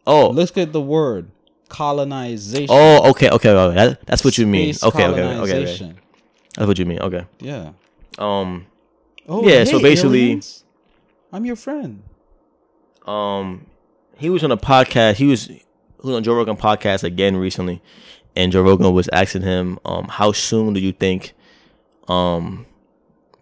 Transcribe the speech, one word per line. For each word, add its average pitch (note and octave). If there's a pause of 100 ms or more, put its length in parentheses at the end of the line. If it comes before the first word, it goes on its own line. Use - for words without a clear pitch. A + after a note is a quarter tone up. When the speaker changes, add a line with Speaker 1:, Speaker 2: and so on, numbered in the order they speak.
Speaker 1:
Oh. C#3
Speaker 2:
Look E3
at E3+
the D#3
word C#3 (380)
colonization. C#3
Speaker 1:
Oh, D3
okay, C3
okay, A2+
okay. F#2
That, A#2
that's -
what C3
you A#2
mean. G2
Speaker 2:
Space -
Speaker 1:
Okay, G#2+
okay, F2+
okay, F2
okay. F2+
Speaker 2:
colonization. F2+ (560)
Speaker 1:
That's G#2+
what G2
you F2+
mean. E2+
Okay. F2+ (140)
Speaker 2:
Yeah. A2+ (480)
Speaker 1:
Um, F#2+ (640)
Speaker 2:
Oh, G3+
Speaker 1:
yeah, C3
so D4
Speaker 2:
hey, -
Speaker 1:
basically C#3+
Speaker 2:
aliens. A2+ (680)
I'm G#3
your A#3+
friend. A3 (1040)
Speaker 1:
Um, G2 (500)
he D3
was F3
on D3
a A#2
podcast. B2
He C3+
was, B2+
he - (400)
was B2+
on A2+
Joe A#2
Rogan A2
podcast G#2
again F#2
recently, F#2 (560)
and F2+
Joe F#2
Rogan F#2+
was F2+
asking F#2
him, F#2
um, F2+
"How G#2
soon A2
do G2
you F#2+
think, F#2 (760)
um, F2 (760)